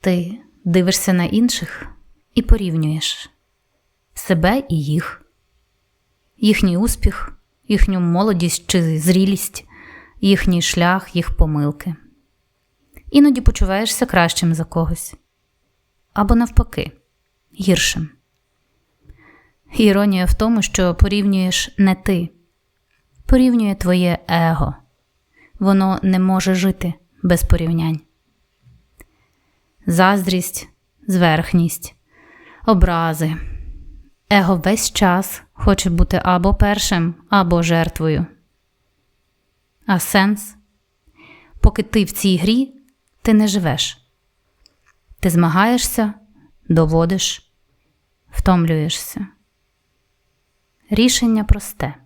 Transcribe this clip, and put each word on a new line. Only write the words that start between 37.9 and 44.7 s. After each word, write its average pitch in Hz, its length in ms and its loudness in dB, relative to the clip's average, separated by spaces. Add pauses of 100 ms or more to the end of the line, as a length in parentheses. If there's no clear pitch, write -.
А 185 140 2
сенс? 202 560 -2 (1040)
Поки 208 240 2
ти 214 200 0
в - 80 -4
цій 185 260 0
грі, 226 360 0 (480)
ти 220 120 2
не 214 140 4
живеш. 180 640 -4 (1080)